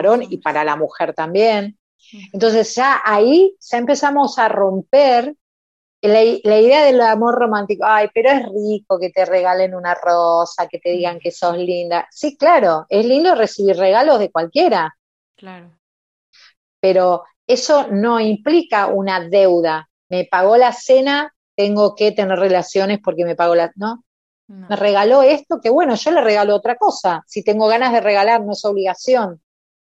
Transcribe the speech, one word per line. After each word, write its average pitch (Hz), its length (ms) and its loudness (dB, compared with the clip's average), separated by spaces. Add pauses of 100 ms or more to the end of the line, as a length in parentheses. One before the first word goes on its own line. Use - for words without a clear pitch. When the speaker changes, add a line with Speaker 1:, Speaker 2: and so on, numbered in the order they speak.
Speaker 1:
Para 190 40 4
Speaker 2:
varón 240 140 2
Speaker 1:
los - 60 -14
Speaker 2:
y 185 100 -10
para 151 220 -4
Speaker 1:
hombres. 151 40 -2
Speaker 2:
la 151 120 -2
mujer 156 380 -6
también. 202 640 -2 (340)
Speaker 1:
Ujú. 196 200 -20
Speaker 2:
Entonces 220 420 0
ya 262 300 0
ahí 262 560 4
ya - 180 -6
empezamos 285 600 -2
a 226 100 2
romper 240 880 0 (680)
la, 214 180 4 (240)
la 214 160 2
idea 269 240 4
del 262 160 4
amor 226 360 2
romántico. 208 500 -4
"Ay, 214 280 2
pero 226 160 2
es 269 160 0
rico 208 540 -4
que 180 100 -6
te 185 140 0
regalen 185 500 0
una 180 200 -4
rosa, 170 760 -2
que 170 100 -12
te 175 120 -6
digan 175 280 -4
Speaker 1:
Ujú. - 40 -20
Speaker 2:
que 175 100 -6
sos 175 260 -4
linda". 175 520 -4
Sí, 294 260 -8
claro, 226 520 2
es 208 180 0
lindo 311 280 2
recibir 202 420 0
regalos 226 420 2
de 202 120 -2
cualquiera. 170 680 -2 (400)
Speaker 1:
Claro. 175 420 -20 (1000)
Speaker 2:
Pero 180 440 0 (220)
eso 254 420 0
no 226 320 0
implica 220 640 0
una 196 420 -4
deuda. 170 600 2 (200)
Me 180 220 -4
pagó 190 260 2
la 247 160 4
cena, 269 640 0 (220)
tengo 208 380 0
que 208 180 0
tener 190 260 -2
relaciones 190 640 -2
porque 175 220 -4
me 170 120 -6
pagó 170 180 0
la, 170 220 0
¿no? 220 280 -10 (440)
Speaker 1:
No. 190 200 -20
Speaker 2:
Me 202 80 -4
regaló 208 460 2
esto, 285 400 0
que 226 80 0
bueno, 269 260 0
yo 302 160 -2
le 330 100 2
regalo 208 340 0
otra 220 200 -4
cosa. 185 500 -4
Si - 180 -12
tengo 214 240 0
ganas 233 240 0
de 233 80 0
regalar, 208 440 0
no 208 80 -8
es - 120 -10
obligación. 196 800 -2 (440)